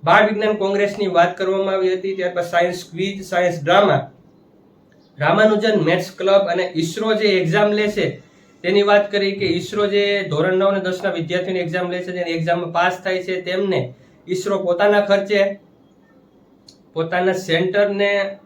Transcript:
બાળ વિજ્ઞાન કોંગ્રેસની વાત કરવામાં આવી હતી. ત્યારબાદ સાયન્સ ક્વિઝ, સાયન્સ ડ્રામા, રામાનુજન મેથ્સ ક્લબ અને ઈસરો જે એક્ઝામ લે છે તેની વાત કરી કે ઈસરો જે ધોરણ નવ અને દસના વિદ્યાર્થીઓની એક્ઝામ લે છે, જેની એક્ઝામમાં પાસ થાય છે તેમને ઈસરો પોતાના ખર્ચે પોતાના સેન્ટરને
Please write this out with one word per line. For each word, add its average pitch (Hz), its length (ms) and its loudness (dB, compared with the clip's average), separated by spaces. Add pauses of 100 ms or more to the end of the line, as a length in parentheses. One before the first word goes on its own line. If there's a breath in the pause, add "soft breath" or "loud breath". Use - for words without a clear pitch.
બાળ 208 240 6
વિજ્ઞાન 214 240 0
કોંગ્રેસની 202 540 -2
વાત 175 320 2
કરવામાં 190 360 0
આવી 185 200 0
હતી. 190 200 -4
ત્યારબાદ 175 300 -4
સાયન્સ 175 400 0
ક્વિઝ, 190 400 -6
સાયન્સ 175 400 -2
ડ્રામા, 175 460 2 (1080)
રામાનુજન 208 680 2
મેથ્સ 170 340 0
ક્લબ 196 220 4
અને 175 360 -2
ઈસરો 214 380 -2
જે 214 140 0
એક્ઝામ 190 440 2
લે 208 160 0
છે 185 320 -4 (420 soft breath)
તેની 202 200 2
વાત 202 300 4
કરી 196 200 0
કે 196 140 -4
ઈસરો 202 400 0
જે 202 360 0
ધોરણ 170 340 0
નવ 196 100 2
અને 196 140 2
દસના 185 300 -4
વિદ્યાર્થીઓની 175 500 -2
એક્ઝામ 175 300 -4
લે 180 80 -4
છે, 180 140 -8
જેની 175 180 -4
એક્ઝામમાં 170 420 -2
પાસ 180 320 0
થાય 185 180 -4
છે 180 180 -6
તેમને 185 540 -2 (340 soft breath)
ઈસરો 196 300 -2
પોતાના 202 420 2
ખર્ચે 196 600 0 (1300)
પોતાના 180 400 -2
સેન્ટરને 196 1120 0